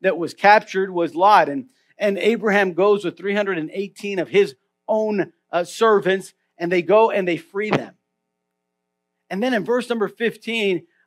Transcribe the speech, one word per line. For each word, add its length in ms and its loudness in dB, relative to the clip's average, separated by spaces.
that 160 0
was 160 -8
captured 580 2
was 240 -4
Lot. 320 4
And, 220 -8
and 200 -2
Abraham 560 0
goes 320 2
with 120 -6
three 180 -6
hundred 220 -2
and 140 -8
eighteen 480 -8
of 80 -4
his 280 2
own, 460 -2
uh, 140 -2
servants, 680 0
and 120 -6
they 120 2
go 280 4
and 160 -2
they 120 -2
free 320 -8
them. 260 -4
And 120 -4
then 120 -2
in 100 -6
verse 260 -2
number 200 -2
fifteen, 760 -4